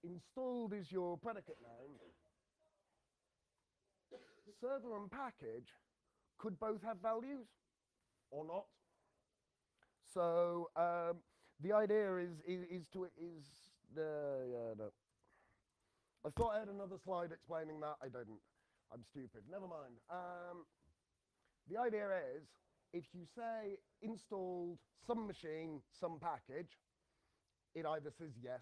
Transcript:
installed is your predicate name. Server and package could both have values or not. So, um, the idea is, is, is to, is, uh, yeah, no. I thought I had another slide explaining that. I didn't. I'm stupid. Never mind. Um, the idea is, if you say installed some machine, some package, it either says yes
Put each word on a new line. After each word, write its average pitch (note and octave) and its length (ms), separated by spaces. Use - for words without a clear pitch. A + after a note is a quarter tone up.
installed A#3 720
is G3 160
your F3 280
predicate G3+ 440
name. A#2+ 300
Server A#3+ 340
and G3+ 160
package C3+ 560
could G3+ 200
both A3 260
have A3 200
values A#3+ 440
or D3+ 140
not. F3+ 200
So, E3+ 600
um, E3+ 420
the F#3 120
idea G#3+ 440
is, F3+ 120
is, F3+ 220
is F3 240
to, F#3 120
is, E3 380
uh, D3 520
yeah, A#2 280
no. G#2+ 140
I D3+ 40
thought A3+ 260
I G#3+ 40
had G#3+ 80
another G3+ 360
slide F3 280
explaining D#3+ 500
that. D3+ 200
I C3 40
didn't. A#2 340
I'm A#2+ 100
stupid. A#2+ 380
Never F#3+ 160
mind. C#3 300
Um, F3 540
the G3+ 100
idea G#3+ 260
is, D#3 120
if E3+ 200
you F3+ 80
say A3 420
installed F3+ 720
some A3+ 180
machine, D#3+ 560
some E3 220
package, D#3 560
it D#3+ 120
either D3+ 300
says D#3+ 160
yes B2 180